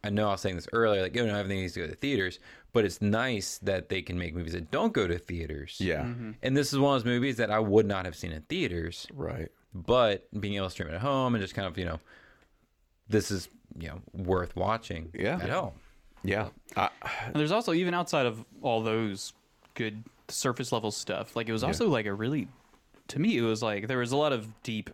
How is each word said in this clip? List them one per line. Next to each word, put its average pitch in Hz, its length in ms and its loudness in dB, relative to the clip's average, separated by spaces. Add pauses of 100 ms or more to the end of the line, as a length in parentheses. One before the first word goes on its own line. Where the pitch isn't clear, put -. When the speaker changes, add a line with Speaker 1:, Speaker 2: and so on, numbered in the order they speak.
Speaker 1:
I 107 60 -4
know 104 200 2
I - 40 4
was 95 80 -4
saying 95 160 -2
this 82 160 -8
earlier, 110 300 4
like, 92 120 -2
you 120 100 2
know, 104 100 0
everything 98 260 -2
needs 87 120 -4
to 92 80 -6
go 85 40 -4
to 78 60 -8
the - 60 -12
theaters, 101 420 0 (340)
but 110 120 6
it's 90 160 -2
nice 110 580 0
that 95 300 0
they 95 120 0
can 90 180 -6
make 85 160 -4
movies 82 180 -4
that 85 160 -6
don't 190 240 2
go 104 140 4
to 85 100 2
theaters. 78 600 -8
Speaker 2:
Yeah. 82 240 2
Speaker 3:
Mm-hmm. 120 280 -6 (120)
Speaker 1:
And 131 140 2
this 143 160 2
is 135 60 2
one 139 160 6
of 120 80 2
those 120 80 0
movies 123 260 2
that 113 140 2
I 107 80 4
would 107 260 6
not 98 200 -2
have 87 100 -6
seen 85 160 -8
in 80 120 -8
theaters. 87 720 -4
Speaker 2:
Right. 139 360 -6 (240)
Speaker 1:
But 107 540 2 (120)
being 101 160 -2
able 98 120 -2
to 92 40 -4
stream - 180 -6
it 80 60 -8
at 95 60 -4
home 131 340 2
and 104 80 0
just 92 100 -6
kind 98 140 -4
of, 85 100 -6
you 92 80 -2
know, 80 140 -4 (1080)
this 104 200 2
is, 92 180 -4 (300)
you 80 120 -10
know, 90 120 -12 (120)
worth 90 420 0
watching 90 580 -4
Speaker 2:
Yeah. 123 280 0
Speaker 1:
at 175 80 -4
home. 151 240 -2 (500)
Speaker 2:
Yeah. 98 260 0 (280)
I 95 120 2 (360)
Speaker 3:
And 120 100 -6
there's 151 160 2
also, 214 220 2
even 175 200 2
outside 170 320 2
of 113 180 -2 (180)
all 113 200 2
those 110 520 0 (400)
good 110 300 -4 (260)
surface 123 420 -2
level 110 200 0
stuff, - 440 -6
like, 117 140 -2
it - 20 0
was 113 100 2
Speaker 2:
Yeah. 131 60 2
Speaker 3:
also, 214 220 2
like, 113 160 4
a 101 80 0
really, 117 340 -2 (640)
to 135 100 -4
me, 202 180 4
it 117 40 4
was 110 200 2
like, 107 260 -2
there 131 120 0
was 120 120 0
a 139 60 2
lot 151 160 4
of 110 140 -4 (160)
deep 110 300 -4